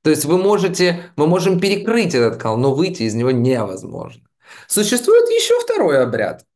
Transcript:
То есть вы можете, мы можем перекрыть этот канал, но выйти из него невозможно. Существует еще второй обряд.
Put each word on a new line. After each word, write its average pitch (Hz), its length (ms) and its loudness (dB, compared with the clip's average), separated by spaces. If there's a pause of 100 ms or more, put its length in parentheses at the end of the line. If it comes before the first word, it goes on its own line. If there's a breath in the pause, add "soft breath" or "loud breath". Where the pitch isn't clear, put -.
То - 80 0
есть 147 160 0
вы 165 120 2
можете, 180 760 0
мы 151 120 2
можем 180 320 0
перекрыть 202 540 0
этот 117 280 0
канал, 113 160 -2
но 131 180 2
выйти 160 280 -2
из 110 120 -4
него 123 160 0
невозможно. 117 920 -4 (440 loud breath)
Существует 247 640 2
еще 466 320 2
второй 202 420 0
обряд. 107 420 -4 (100)